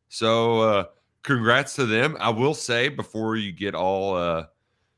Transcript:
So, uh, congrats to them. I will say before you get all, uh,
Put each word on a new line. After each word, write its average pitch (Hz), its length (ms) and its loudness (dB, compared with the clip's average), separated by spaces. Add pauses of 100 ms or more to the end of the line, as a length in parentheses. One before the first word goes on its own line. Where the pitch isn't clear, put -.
So, 113 520 2
uh, 104 220 4 (400)
congrats 123 540 2
to 135 80 0
them. 120 340 2
I 110 120 0
will 123 220 2
say 123 360 -2
before 110 480 -4
you 104 160 -6
get 95 220 -4
all, 95 400 -2
uh, 85 300 -2 (520)